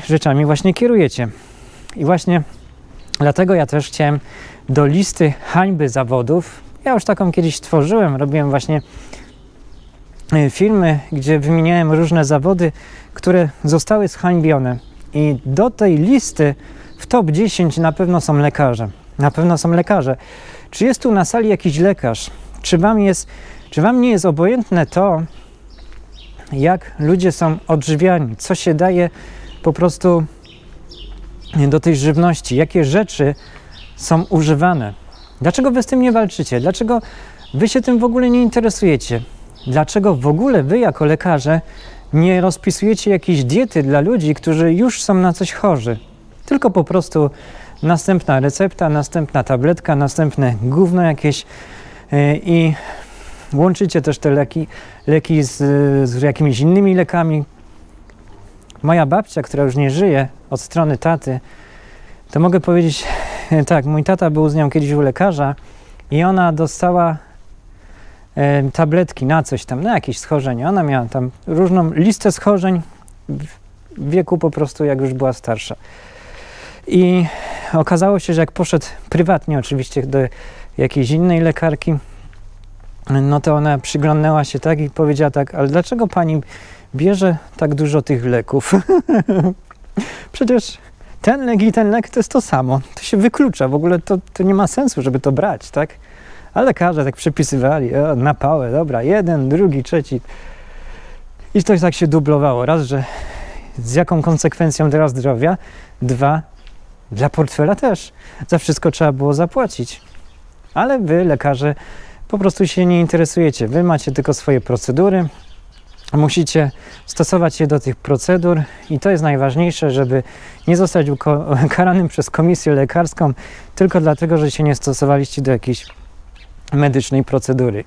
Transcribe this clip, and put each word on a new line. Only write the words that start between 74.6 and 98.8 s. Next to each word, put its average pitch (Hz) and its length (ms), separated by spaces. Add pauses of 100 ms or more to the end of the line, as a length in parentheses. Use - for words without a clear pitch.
jak 135 160
już 131 120
była 131 200
starsza. - 420 (1120)
I 180 380 (480)
okazało 175 460
się, - 140
że 165 80
jak 156 100
poszedł 160 340 (240)
prywatnie 160 500
oczywiście 131 440
do 135 160 (580)
jakiejś 131 340
innej 165 300
lekarki, 165 540 (1120)
no 139 300
to 151 160
ona 147 220
przyglądnęła 151 640
się 135 160
tak 156 200
i 147 100
powiedziała 147 420
tak: 139 240
„Ale 139 120
dlaczego 180 400
pani 160 340 (540)
bierze 180 420 (200)
tak 151 180
dużo 147 260
tych 127 240
leków? 123 480 (800)
<laughs> - 800
Przecież - 460 (440)
ten 262 240
lek 226 160
i 220 100
ten 220 180
lek 220 200
to - 100
jest - 120
to 262 100
samo. 131 400 (140)
To - 80
się - 140
wyklucza. 214 500
W 131 80
ogóle 170 240
to, 190 180 (160)
to 190 100
nie 190 100
ma 196 140
sensu, 254 340
żeby 131 180
to 139 120
brać, 156 400
tak?” 156 180 (640)
A - 80
lekarze 175 440
tak 135 100
przepisywali, 139 800
o, 147 200
na 135 180
pałę, 139 380
dobra, 135 320